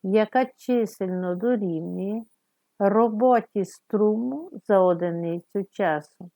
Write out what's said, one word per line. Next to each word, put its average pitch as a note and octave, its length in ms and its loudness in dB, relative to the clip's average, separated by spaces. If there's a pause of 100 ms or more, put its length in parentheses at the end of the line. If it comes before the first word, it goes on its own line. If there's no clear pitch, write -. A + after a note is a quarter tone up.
яка G#3+ 420 2
чисельно F#3 880 -2
дорівнює F#3+ 880 -4 (560)
роботі A3 880 2
струму A3+ 840 -2 (160)
за G3 140 4
одиницю F3 880 -2
часу. E3+ 640 -4